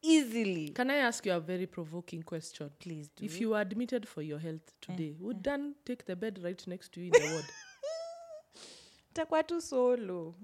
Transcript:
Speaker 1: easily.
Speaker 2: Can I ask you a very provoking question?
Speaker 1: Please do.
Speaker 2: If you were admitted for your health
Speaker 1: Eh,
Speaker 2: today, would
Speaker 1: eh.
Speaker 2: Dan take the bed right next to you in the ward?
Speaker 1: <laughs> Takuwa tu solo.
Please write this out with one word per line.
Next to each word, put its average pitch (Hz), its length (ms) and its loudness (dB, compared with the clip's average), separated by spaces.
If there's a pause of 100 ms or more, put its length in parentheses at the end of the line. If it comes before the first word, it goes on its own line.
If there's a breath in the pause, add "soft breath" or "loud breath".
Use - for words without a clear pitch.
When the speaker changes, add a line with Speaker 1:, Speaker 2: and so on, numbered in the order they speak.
Speaker 1:
easily. 220 680 6
Speaker 2:
Can 254 220 0
I 285 60 4
ask 240 280 2
you 196 60 4
a 175 80 4
very 180 280 -2
provoking 170 540 -8
question? 156 480 -8 (100)
Speaker 1:
Please 156 360 -10
do. - 80 -12
Speaker 2:
If 180 160 -6
you 220 120 2
were 214 100 2
admitted 220 440 -2
for - 160 -10
your 151 180 -6
health 160 280 -6
Speaker 1:
Eh, - 240 -16
Speaker 2:
today, 160 280 -4
would 202 180 -4
Speaker 1:
eh. 185 40 -8
Speaker 2:
Dan 285 340 -2 (100)
take 247 200 -6
the 180 120 -4
bed 196 260 -6
right 180 240 -4
next 180 260 -10
to 175 60 -12
you 180 80 -6
in 170 60 -2
the 453 180 10
ward? 160 140 -2
Speaker 1:
<laughs> - 1700 -14
Takuwa 320 340 2
tu 339 140 -2
solo. 220 840 2